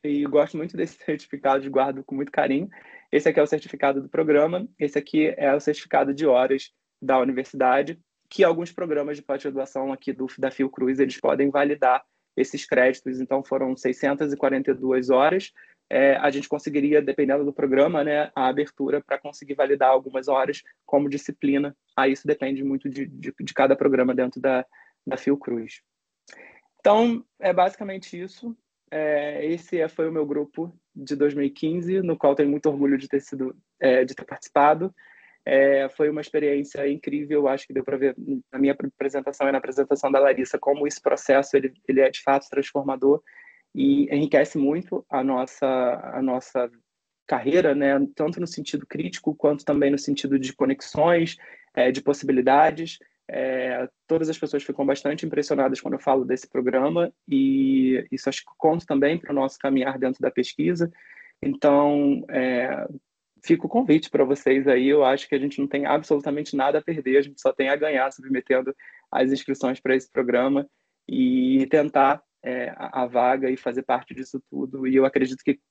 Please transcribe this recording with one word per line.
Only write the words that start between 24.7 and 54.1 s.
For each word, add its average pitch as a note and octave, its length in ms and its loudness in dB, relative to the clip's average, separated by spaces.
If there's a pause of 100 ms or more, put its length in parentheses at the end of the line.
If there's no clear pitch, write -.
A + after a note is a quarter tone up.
da B2+ 120 -6
Fiocruz. B2 640 -4 (1000)
Então, A3+ 440 4 (160)
é F#3 140 0
basicamente F#3+ 680 -2
isso. A3+ 360 -14 (360)
É, D3 540 -2
esse E3+ 340 -4
é, D#3+ 80 0
foi D#3+ 200 -2
o D#3+ 40 -4
meu D#3 140 -2
grupo D3+ 460 -6 (240)
de C#3 200 -8
dois D3 180 2
mil C#3+ 120 -4
e C#3 40 -2
quinze, F3 520 -4
no E3 140 -2
qual C#3+ 200 2
tenho C#3+ 140 2
muito D3 200 0
orgulho C#3 280 2
de C3+ 100 -8
ter C#3 120 -2
sido, C3 360 -8 (240)
é, C3 260 4
de B2+ 80 -10
ter - 100 -14
participado. D#3 720 0 (500)
É, C3+ 460 4
foi D3+ 200 -2
uma D3+ 120 -6
experiência C#3+ 640 -4
incrível, D3 600 -2
acho C#3 200 -2
que C3+ 60 -18
deu C3 100 -2
pra - 140 -4
ver C3 180 0 (360)
na C3 60 -10
minha C#3 160 2
apresentação C#3 760 -4
e C#3 40 0
na C3+ 60 0
apresentação C3+ 540 -2
da C3+ 80 4
Larissa C3 380 2
como C#3+ 300 -2
esse D3 120 -8
processo, C#3 560 0
ele, C3+ 180 2 (140)
ele C3+ 140 2
é C3 80 6
de - 120 -8
fato C#3 280 0
transformador C#3 720 0 (520)
e C#3 380 2
enriquece D3 460 2
muito D#3 520 -2
a C3 140 -4
nossa, C3 440 -2 (460)
a B2+ 80 -6
nossa B2+ 500 -4 (560)
carreira, C#3 480 2
né? C#3 200 2 (200)
Tanto E3 240 -4
no F3 80 -6
sentido C#3+ 400 -10
crítico, D#3 480 -6
quanto D3 300 0
também C#3+ 260 2
no C#3+ 80 0
sentido C#3 400 -2
de C3 140 -6
conexões, D#3+ 840 0 (380)
é, B2+ 180 2
de C3 100 -4
possibilidades. C#3+ 960 2 (300)
É, B2+ 640 -4 (180)
todas D#3+ 220 0